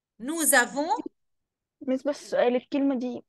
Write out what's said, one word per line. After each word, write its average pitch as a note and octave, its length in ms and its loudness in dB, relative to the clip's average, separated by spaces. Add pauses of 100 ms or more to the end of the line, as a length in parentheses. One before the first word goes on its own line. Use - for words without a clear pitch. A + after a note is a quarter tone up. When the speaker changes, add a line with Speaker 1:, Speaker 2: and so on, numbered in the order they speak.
(220)
Speaker 1:
Nous D4 320 0
avons. C4+ 480 2 (800)
Speaker 2:
مس، C4 220 -2
بس - 280 -6
سؤال، B3 260 2
الكلمة C#4 420 0
دي B3 300 -6